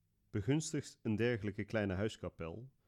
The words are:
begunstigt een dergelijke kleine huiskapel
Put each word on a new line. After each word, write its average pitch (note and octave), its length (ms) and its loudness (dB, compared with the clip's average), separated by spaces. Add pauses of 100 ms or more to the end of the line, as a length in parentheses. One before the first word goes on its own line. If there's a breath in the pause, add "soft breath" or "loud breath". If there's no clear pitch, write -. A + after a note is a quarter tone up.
(300)
begunstigt C#3 720 0
een A2 140 2
dergelijke G#2 480 0
kleine G2+ 300 2
huiskapel F#2+ 760 -4 (180)